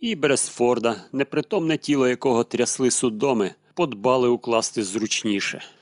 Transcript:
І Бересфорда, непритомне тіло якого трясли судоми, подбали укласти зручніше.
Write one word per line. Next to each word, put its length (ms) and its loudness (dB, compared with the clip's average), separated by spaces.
І 140 -4
Бересфорда, 840 0
непритомне 640 -2
тіло 320 2
якого 360 2
трясли 460 0
судоми, 640 0
подбали 540 2
укласти 540 0
зручніше. 800 -4